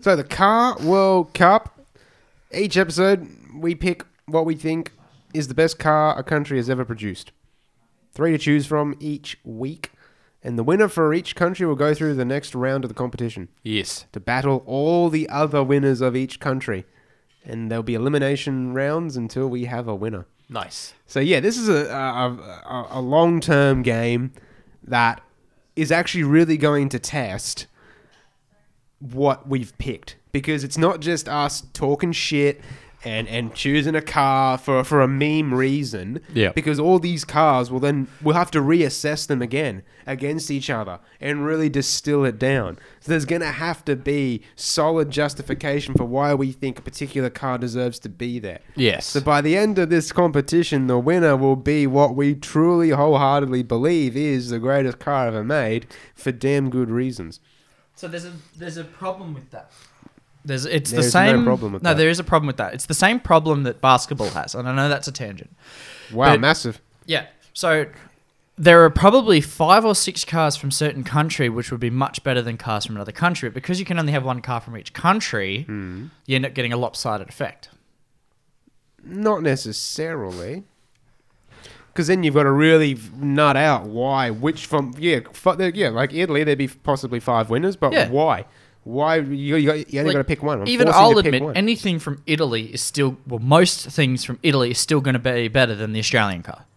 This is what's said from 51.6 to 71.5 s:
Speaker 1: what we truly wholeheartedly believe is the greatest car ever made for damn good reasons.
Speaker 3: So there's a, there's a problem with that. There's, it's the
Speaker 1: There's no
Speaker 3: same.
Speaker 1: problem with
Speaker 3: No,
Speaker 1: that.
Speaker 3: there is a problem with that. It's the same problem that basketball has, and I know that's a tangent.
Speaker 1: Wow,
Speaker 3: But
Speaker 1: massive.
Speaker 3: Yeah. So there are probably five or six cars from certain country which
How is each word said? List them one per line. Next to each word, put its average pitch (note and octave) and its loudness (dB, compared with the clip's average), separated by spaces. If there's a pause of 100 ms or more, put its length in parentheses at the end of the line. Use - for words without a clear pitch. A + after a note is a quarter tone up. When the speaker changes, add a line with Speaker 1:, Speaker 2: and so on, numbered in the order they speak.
Speaker 1:
what C3+ 4
we C#3+ 2
truly E3 2
wholeheartedly C#3 2
believe B2+ 0
is C3+ -2
the A#2 -4
greatest C3 0
car C3+ -2
ever A2 -4
made A#2+ -2 (300)
for - -4
damn C3+ 0
good B2 -2
reasons. A#2 -4 (560)
Speaker 3:
So F3 -14
there's E3+ -12
a, F3 -18 (240)
there's D#3+ -14
a E3 -12
problem F#3 -12
with B2+ -18
that. A2+ -20 (720)
There's, C3+ -6
it's D3+ -2
the A#2+ 0
Speaker 1:
There's B2 2
no F3 6
Speaker 3:
same. A3 6
Speaker 1:
problem - 0
with B2+ -8
Speaker 3:
No, E3+ 2
Speaker 1:
that. D3+ 4
Speaker 3:
there D#3+ 6
is E3+ 0
a F3 -6
problem D#3 2
with C3 -4
that. G#2 -4
It's - -8
the D#3+ -4
same A3 2
problem D#3 2
that B2 -6
basketball B2+ 2
has, - -6
and B2 -6
I B2+ -2
know C3+ 2
that's C#3+ -4
a C#3 -12
tangent. G#2 -14 (560)
Speaker 1:
Wow, B2 4
Speaker 3:
But A2 4
Speaker 1:
massive. B2+ 0 (240)
Speaker 3:
Yeah. D#3 -2 (260)
So D#3 0 (720)
there E3+ 10
are D#3+ 10
probably G#3 6
five F#3 4
or G#3+ 4
six - -4
cars D#3 0
from C#3 -6
certain C#3 -4
country D3 0
which A#2 -4